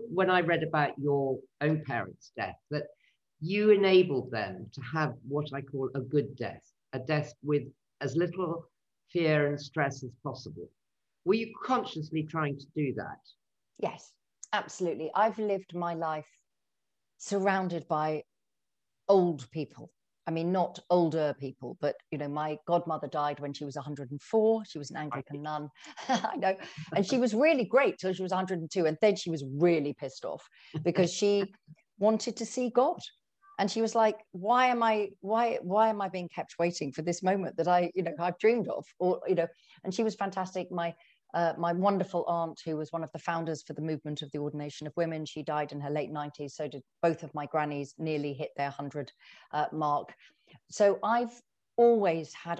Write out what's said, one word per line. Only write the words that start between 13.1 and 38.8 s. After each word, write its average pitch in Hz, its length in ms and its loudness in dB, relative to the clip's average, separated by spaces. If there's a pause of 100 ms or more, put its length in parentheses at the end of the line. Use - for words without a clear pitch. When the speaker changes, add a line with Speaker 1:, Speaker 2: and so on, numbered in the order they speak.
Speaker 2:
Yes, - 340 -8 (400)
absolutely. 160 600 -4
I've 220 240 2
lived 196 380 -2
my 170 200 -2
life 156 340 -4 (880)
surrounded 190 720 -2
by 156 340 0 (840)
old 175 440 4
people. 160 400 -8 (360)
I 165 40 -4
mean, 165 200 0
not 185 280 0 (100)
older 160 500 4
people, 135 400 -10
but, 147 160 -2 (140)
you 151 80 -6
know, 147 100 -6
my 151 380 -4
godmother 170 420 0
died 147 320 -2
when 143 140 -6
she 151 100 -10
was 139 120 -10
a 143 60 -6
hundred 143 280 -10
and 143 120 -10
four. 220 440 2
She - 140 -12
was 143 100 -10
an - 80 -12
Anglican 143 400 -8
Speaker 1:
Right. 147 60 -10
Speaker 2:
nun. 151 260 -6 (180)
<laughs> - 220 -12
I 226 260 0
know. 190 200 2 (400)
And 196 100 4
she 262 140 2
was 233 160 4
really 269 300 6
great 233 340 4
till 185 140 0
she 185 100 -6
was 185 80 -4
a 185 40 2
hundred 185 240 0
and 160 120 -8
two. 170 160 2
And 156 140 0
then 208 140 6
she 180 140 -6
was 151 140 -4 (160)
really 156 340 4
pissed - 320 -10
off - 180 -8 (400)
because 175 300 2
she 202 300 4 (300)
Speaker 1:
<laughs> - 260 -20
Speaker 2:
wanted 220 380 2
to 226 80 -6
see 247 260 -4
God. 262 280 4 (580)
And - 140 0
she 220 100 -2
was 226 140 0
like, 220 220 4 (140)
"Why 226 340 2
am 247 180 2
I, 214 280 2 (100)
why, 226 400 0
why 208 280 4
am 208 120 -2
I 190 80 -2
being 175 180 -6
kept - 320 -10
waiting 170 320 0
for 156 120 -6
this 170 200 -2
moment 185 320 0
that 165 140 0
I, 180 260 4
you 185 80 -2
know, 165 160 -4
I've 175 200 -2
dreamed 226 280 4
of?" - 160 -6 (160)